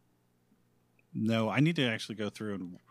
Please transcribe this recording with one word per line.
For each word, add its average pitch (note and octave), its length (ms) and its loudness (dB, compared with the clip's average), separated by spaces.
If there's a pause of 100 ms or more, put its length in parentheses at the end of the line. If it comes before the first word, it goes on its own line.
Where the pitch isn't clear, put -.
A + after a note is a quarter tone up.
(1120)
No, A2+ 360 2
I G#2 120 4
need D#3+ 160 4
to D3 100 2
actually A2 280 -4
go G#2 140 -4
through G#2+ 260 -6
and F2+ 220 -8 (140)